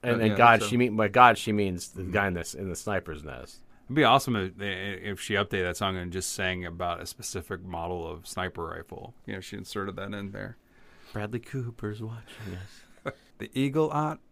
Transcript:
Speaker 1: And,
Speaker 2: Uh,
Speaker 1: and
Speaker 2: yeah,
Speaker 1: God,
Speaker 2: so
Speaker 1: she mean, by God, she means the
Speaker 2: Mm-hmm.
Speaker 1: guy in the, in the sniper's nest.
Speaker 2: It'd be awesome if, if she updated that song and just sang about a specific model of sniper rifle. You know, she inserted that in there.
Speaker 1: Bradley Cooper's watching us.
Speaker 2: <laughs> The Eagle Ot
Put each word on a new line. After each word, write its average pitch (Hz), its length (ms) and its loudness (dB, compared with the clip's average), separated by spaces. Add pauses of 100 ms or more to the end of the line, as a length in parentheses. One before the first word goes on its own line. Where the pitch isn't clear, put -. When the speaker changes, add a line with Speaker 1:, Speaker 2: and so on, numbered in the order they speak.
Speaker 1:
And, 120 140 4
Speaker 2:
Uh, 113 80 2
Speaker 1:
and 110 80 8
Speaker 2:
yeah, 101 40 0
Speaker 1:
God, 117 260 10
Speaker 2:
so 104 60 -2
Speaker 1:
she 120 80 2
mean, 120 200 4
by 107 120 4
God, 117 300 10
she - 140 -2
means 98 380 0
the 92 120 -10
Speaker 2:
Mm-hmm. 90 100 -6
Speaker 1:
guy 101 160 4
in 90 60 0
the, 85 240 -6
in 95 100 -6
the 85 80 -6
sniper's 80 480 -4
nest. 64 360 -14 (260)
Speaker 2:
It'd 127 100 -4
be 151 80 6
awesome 123 320 6
if, 95 240 0
if 98 600 -6
she - 140 -2
updated 98 300 2
that 87 140 -2
song 95 180 -2
and 87 160 -6
just 92 220 -4
sang 92 320 -2
about 85 340 -4
a 85 60 -12
specific - 580 -8
model 87 420 -6
of 82 200 -12
sniper 90 400 -6
rifle. 82 480 -12 (120)
You 101 80 -8
know, 95 60 -8
she 101 160 -12
inserted 98 400 -6
that 98 160 -8
in 101 200 -8
there. 101 260 -12 (560)
Speaker 1:
Bradley 104 260 -4
Cooper's 117 640 -8
watching 110 520 -12 (500)
us. - 160 -8
Speaker 2:
<laughs> - 180 -20
The - 160 -10
Eagle 143 380 2
Ot 151 260 -2 (120)